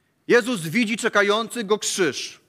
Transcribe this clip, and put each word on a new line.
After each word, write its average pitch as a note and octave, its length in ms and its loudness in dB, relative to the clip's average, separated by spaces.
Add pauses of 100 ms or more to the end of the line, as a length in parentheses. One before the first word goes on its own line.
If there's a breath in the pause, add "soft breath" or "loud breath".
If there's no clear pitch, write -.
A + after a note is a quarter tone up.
(280)
Jezus A3+ 320 4
widzi G#3 360 -2
czekający G#3+ 680 0
go G3+ 140 0
krzyż. - 720 -4